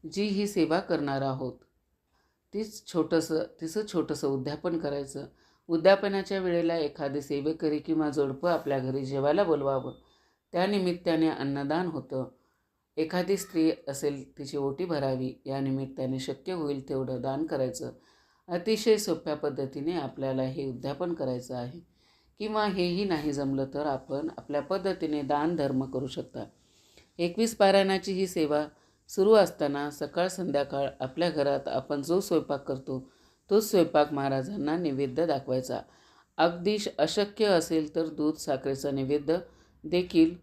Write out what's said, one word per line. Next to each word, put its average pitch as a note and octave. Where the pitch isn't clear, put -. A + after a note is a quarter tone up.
जी G3+
ही G3+
सेवा E3+
करणार C#3+
आहोत C3
तीच G#3+
छोटंसं, D#3+
तिचं E3
छोटंसं D3
उद्यापन C#3+
करायचं. C#3+
उद्यापनाच्या F#3+
वेळेला E3+
एखादे C#3+
सेवेकरी D3+
किंवा D#3
जोडपं C#3
आपल्या C#3
घरी C3
जेवायला C#3+
बोलवावं. C3+
त्यानिमित्ताने F3
अन्नदान C#3
होतं. C3+
एखादी F3+
स्त्री E3
असेल C#3
तिची C#3+
ओटी C#3
भरावी, C3+
या C3+
निमित्ताने C3
शक्य C3+
होईल C#3+
तेवढं C3
दान C3+
करायचं. C3
अतिशय G#3+
सोप्या D#3+
पद्धतीने C#3+
आपल्याला C3+
हे C3+
उद्यापन C#3
करायचं B2+
आहे B2+
किंवा G#3+
हेही F#3
नाही D3+
जमलं C3+
तर C#3+
आपण C#3
आपल्या C#3+
पद्धतीने E3
दान D3
धर्म C3+
करू C3
शकता. -
एकवीस G#3+
पारायणाची G3
ही F#3
सेवा D3+
सुरू G3+
असताना D3
सकाळ E3
संध्याकाळ C#3+
आपल्या E3
घरात C#3
आपण C#3
जो E3+
स्वयंपाक D3+
करतो C3
तोच G#3+
स्वयंपाक D#3
महाराजांना C#3
नैवेद्य C#3
दाखवायचा. C3
अगदी F3
श-, G#3
अशक्य G3+
असेल D#3+
तर E3
दूध D3+
साखरेचा C3+
नैवेद्य C#3+
देखील F3